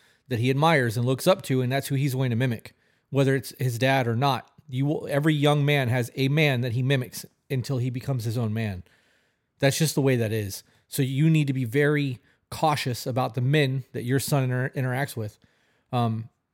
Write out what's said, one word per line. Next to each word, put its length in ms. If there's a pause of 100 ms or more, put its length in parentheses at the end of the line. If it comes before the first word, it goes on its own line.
(280)
that 100
he 120
admires 460
and 100
looks 200
up 160
to, 200
and 80
that's 180
who 80
he's 180
going 160
to 60
mimic, 380 (360)
whether 240
it's 240
his 200
dad 280
or 100
not. 340 (200)
You 160
will, 240
every 240
young 320
man 220
has 260
a 140
man 340
that 100
he 100
mimics 440 (240)
until 280
he 120
becomes 340
his 140
own 160
man. 280 (760)
That's 200
just 160
the 80
way 140
that 160
is. 300 (260)
So 140
you 280
need 180
to 40
be 120
very 540 (320)
cautious 560
about 280
the 60
men 520
that 120
your 140
son 260
inter-, 260
interacts 460
with. 220 (540)
Um, 360 (260)